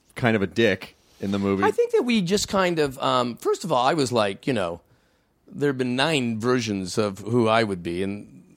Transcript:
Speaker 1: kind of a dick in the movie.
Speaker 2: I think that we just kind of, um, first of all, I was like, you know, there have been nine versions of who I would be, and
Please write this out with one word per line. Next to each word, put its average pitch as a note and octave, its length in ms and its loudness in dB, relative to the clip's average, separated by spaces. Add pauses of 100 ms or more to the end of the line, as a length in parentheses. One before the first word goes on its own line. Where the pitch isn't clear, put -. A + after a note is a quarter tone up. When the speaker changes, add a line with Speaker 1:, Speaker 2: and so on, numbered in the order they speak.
(160)
Speaker 1:
kind A2+ 200 2
of G#2 60 0
a F#2+ 60 2
dick - 480 0 (260)
in G2 100 -2
the G3+ 80 0
movie. G3 240 2
Speaker 2:
I G#4 80 2
think A#4 200 0
that G#4+ 120 2
we A#3 180 2
just F#3+ 260 -2
kind F3+ 320 0
of, C#3 200 -2
um, B2 380 0
first G4+ 260 -4
of E3+ 80 -6
all, B2 140 2
I C#3+ 80 4
was C#3 180 0
like, G#2 360 0
you C#3+ 60 0
know, F2+ 280 -2 (680)
there C#3+ 220 -2
have C3+ 80 -2
been B2+ 180 -2
nine C3 440 0
versions A2 580 -2
of G#2 220 -2
who A2+ 280 2
I A2+ 160 4
would F#2+ 200 -4
be, E2+ 180 -4
and G2+ 420 -8 (140)